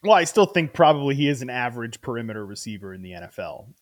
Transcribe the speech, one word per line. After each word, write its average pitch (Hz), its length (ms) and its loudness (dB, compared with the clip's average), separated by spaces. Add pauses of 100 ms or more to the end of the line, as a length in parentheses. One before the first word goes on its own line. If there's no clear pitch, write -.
Well, 214 120 6
I 175 100 6
still 185 220 4
think 165 260 -2
probably 147 420 4
he 143 140 2
is 135 140 -2
an 127 80 -10
average 120 500 -6
perimeter 113 440 -8
receiver 101 500 -12
in 92 80 -14
the 90 120 -14
N 87 100 -14
F - 140 -18
L. 82 300 -12 (140)